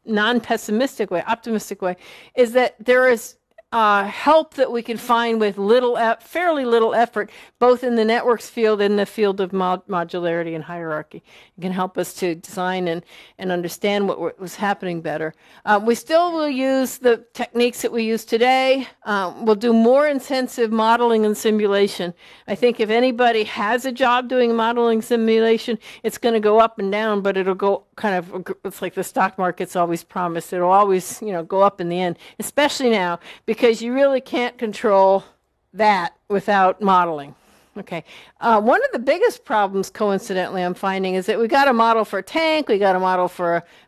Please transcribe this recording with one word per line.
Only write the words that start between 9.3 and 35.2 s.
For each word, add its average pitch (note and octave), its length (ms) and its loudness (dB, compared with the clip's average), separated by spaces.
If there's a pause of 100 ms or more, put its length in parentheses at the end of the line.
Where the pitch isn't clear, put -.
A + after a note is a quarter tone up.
of F3+ 100 -4
mod-, F#3 360 -2
modularity E3+ 680 -4
and D#3+ 100 -8
hierarchy. D#3+ 580 -10 (340)
It E3+ 60 -14
can F#3 100 -4
help F#3 240 -4
us - 180 -4
to F3+ 200 -4
design F3+ 520 -6
and, E3+ 160 -4 (360)
and F#3+ 120 -6
understand G3 580 -2
what - 80 -2
w-, E3+ 220 -6
was F3+ 180 -14
happening G3 440 -4
better. D#3 320 -6 (320)
Uh, G#3 180 2
we A#3 120 2
still E4+ 380 0
will D4+ 180 -2
use C4 480 -2
the A#3 340 2
techniques A#3+ 480 -2
that - 120 -4
we A3+ 100 -2
use A3 240 -2
today. C4 600 2 (160)
Um, G3 420 -4
we'll A3 80 4
do A3+ 180 0
more B3 340 6
intensive B3+ 640 -2
modeling A3+ 540 2
and G#3+ 100 0
simulation. G3+ 800 0 (340)
I G#3 80 -6
think A#3+ 240 0
if G#3+ 120 -2
anybody A#3 540 2
has A#3 420 -4
a C4 60 -4
job B3 360 0
doing A#3+ 260 2
modeling A#3 460 0
simulation, A3+ 800 0 (240)
it's - 160 -6
gonna A3+ 220 0
go G#3+ 200 4
up A3 180 2
and G3 140 -4
down, G#3 300 -2
but G3 160 0
it'll F#3 160 0
go G3 300 -2 (120)
kind G3+ 200 -2
of, F3+ 380 -8 (120)
it's F#3+ 160 -10
like F#3 100 -8
the F#3+ 120 -6
stock F#3+ 340 -2
market's F3+ 380 -4
always E3+ 280 -2
promised. F3 480 -6
It'll F3+ 180 0
always, F#3+ 520 2
you G#3+ 100 -6
know, E3+ 100 -4
go F#3+ 200 0
up G3 180 2
in F3 80 -4
the F3 120 -2
end, F3 180 -2 (200)
especially C#4 520 0
now, F3+ 280 0 (280)
because A3+ 340 2
you A#3 140 -4
really C4+ 260 2
can't B3 380 -4
control G3 640 2 (500)